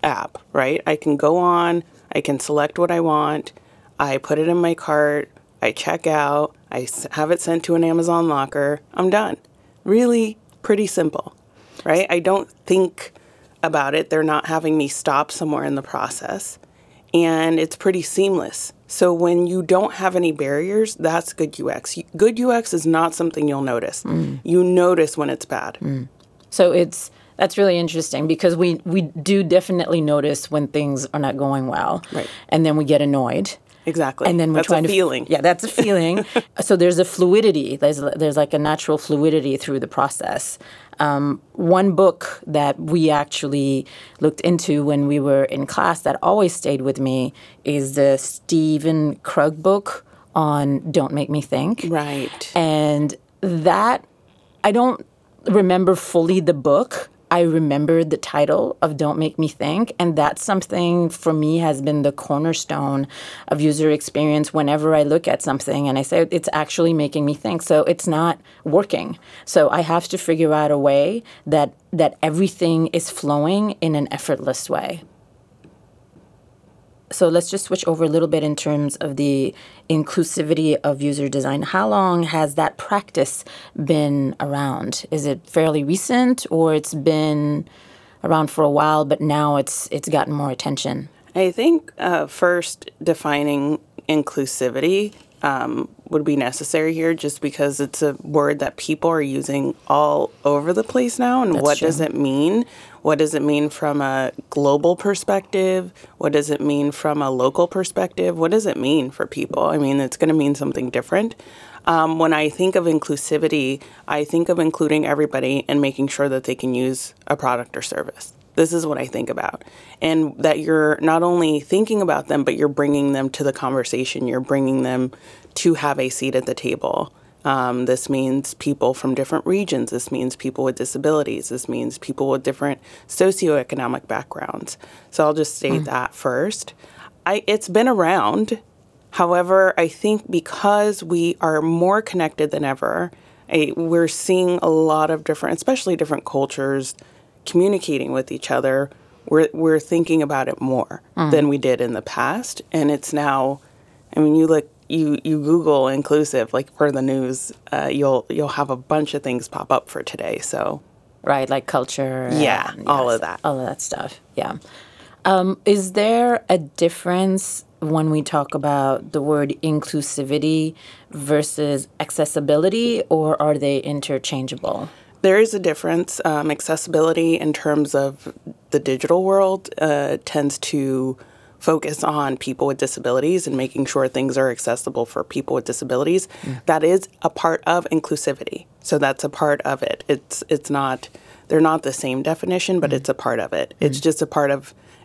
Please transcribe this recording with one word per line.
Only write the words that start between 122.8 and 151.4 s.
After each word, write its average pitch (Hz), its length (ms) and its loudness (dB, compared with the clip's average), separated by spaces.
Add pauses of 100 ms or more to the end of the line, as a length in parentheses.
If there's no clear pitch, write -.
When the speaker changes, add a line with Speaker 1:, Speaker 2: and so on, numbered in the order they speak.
Speaker 1:
them 135 180 -2
to - 120 -8
the 139 100 0
conversation. 131 760 -4
You're 127 100 -2
bringing 131 460 0
them 127 260 -2 (440)
to 165 200 2
have 143 240 0
a 131 100 -2
seat 131 280 -4
at 131 100 0
the 127 80 -4
table. - 580 -4 (320)
Um, 127 420 -2
this 127 220 -2
means 131 460 -2
people 135 400 0
from 131 220 -2
different - 280 -2
regions. 175 460 -2
This - 220 -6
means 127 240 -4
people 131 260 -6
with 131 140 -2
disabilities. 139 720 -2
This 123 200 -8
means 120 300 -6
people 135 320 -4
with 135 140 -2
different 135 360 -4 (280)
socioeconomic 139 960 0
backgrounds. - 720 -8 (320)
So - 140 2
I'll 151 100 2
just 151 220 -2
state 135 260 -2
Speaker 2:
Mm. - 40 -6
Speaker 1:
that 127 280 -4
first. 143 600 -4 (520)
I, 202 220 0
it's 214 200 0
been 214 200 4
around. 190 720 2 (500)
However, 180 640 4
I 170 120 2
think 214 420 -2
because 208 720 0
we 170 380 0
are 156 200 2
more 170 420 2
connected 156 500 -2
than 151 120 -2
ever, 165 460 -2 (400)
I, 151 260 2
we're 165 320 2
seeing 180 540 0
a 165 80 4
lot 160 400 4
of 160 140 -2
different, 165 320 -2
especially 202 400 0
different 151 280 -2
cultures 135 680 -4 (520)
communicating 175 640 0
with 131 220 -4
each - 180 -10
other. 135 380 0 (400)
We're, 151 240 4
we're 160 260 2
thinking 165 440 0
about 143 260 -2
it - 140 -6
more 127 400 -2 (120)
Speaker 2:
Mm. 160 160 0
Speaker 1:
than 147 180 4